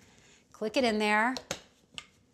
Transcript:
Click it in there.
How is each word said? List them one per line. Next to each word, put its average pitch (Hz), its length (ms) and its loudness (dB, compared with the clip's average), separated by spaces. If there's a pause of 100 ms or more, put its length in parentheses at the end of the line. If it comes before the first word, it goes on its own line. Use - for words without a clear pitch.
(500)
Click 220 280 -4
it 262 60 2
in 220 140 0
there. 214 360 2 (1000)